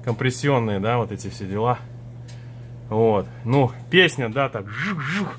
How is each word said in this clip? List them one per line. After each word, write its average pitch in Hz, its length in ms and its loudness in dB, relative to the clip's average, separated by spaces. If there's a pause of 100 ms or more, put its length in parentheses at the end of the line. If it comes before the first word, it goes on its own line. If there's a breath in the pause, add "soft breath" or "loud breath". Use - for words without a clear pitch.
компрессионные, 123 760 2
да, 117 180 2
вот 110 140 -2
эти 98 160 -8
все 95 180 -8
дела. 107 320 0 (1080 loud breath)
Вот, 110 380 4 (180)
ну, 127 260 4 (200)
песня, 156 380 4
да, 135 200 0
так, 104 200 -6
жух-жух, 160 720 -4